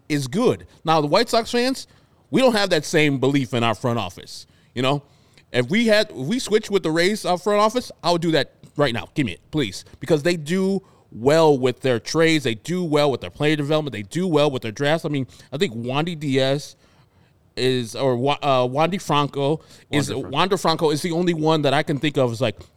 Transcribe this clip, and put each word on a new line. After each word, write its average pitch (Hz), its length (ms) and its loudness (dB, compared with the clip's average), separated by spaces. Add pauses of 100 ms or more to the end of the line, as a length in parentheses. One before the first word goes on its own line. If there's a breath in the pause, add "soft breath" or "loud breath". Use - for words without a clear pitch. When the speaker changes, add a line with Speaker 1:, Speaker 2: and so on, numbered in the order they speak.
Speaker 1:
is 143 180 -2
good." 160 400 0 (180 soft breath)
Now, 160 160 2
the 147 60 0
White 170 240 0
Sox 226 220 0
fans, 247 340 -2 (440 soft breath)
we 151 120 2
don't 254 120 6
have 202 160 2
that 156 140 2
same 151 340 2
belief 135 360 0
in 117 80 0
our 113 120 2
front 117 240 -4
office, - 480 -12 (280 soft breath)
you 123 80 -4
know? 139 200 0 (480 soft breath)
If 123 200 0
we 226 160 2
had, 214 240 2
if - 60 -14
we 147 220 -4
switched 220 320 0
with 190 120 0
the 165 80 -2
Rays, 180 340 0
uh, 180 140 0
front 208 220 0
office, 226 300 0 (120)
I 170 100 0
would 175 80 2
do 165 120 0
that 139 200 0 (240)
right 143 160 2
now. 104 220 -6
Give 147 100 0
me 92 80 -4
it, - 80 -12 (100)
please. 131 340 -4 (140 loud breath)
Because 156 260 0
they 175 120 2
do 190 460 -2 (280 soft breath)
well 147 480 4
with 127 220 0
their 127 180 0
trades. 160 460 2
They 117 100 0
do 175 300 -6
well 147 260 2
with 120 120 -4
their 90 80 -10
player 151 260 0
development. 147 380 -2
They 107 80 -8
do 160 260 -4
well 147 220 4
with 127 100 -6
their - 120 -8
drafts. 147 340 -2
I - 20 -4
mean, 139 180 -4 (240 loud breath)
I 135 60 -10
think 160 180 -2
Wandy 139 440 -4
Diaz 139 580 -2 (800 soft breath)
is, 123 400 -2
or 127 200 0
Wa-, 135 260 -2
uh, 131 260 2
Wandy 160 320 -2
Franco 143 600 0 (300 loud breath)
is, 143 200 0
Speaker 2:
Wander - 100 -6
Franco. - 100 -10
Speaker 1:
Wander 180 280 2
Franco 160 320 2
is 147 120 -2
the 175 100 -4
only 175 220 0
one 156 280 2
that 135 120 2
I 151 80 2
can 147 160 -4
think - 200 -2
of 127 140 2
is 110 80 -6
like, 113 180 -2 (180)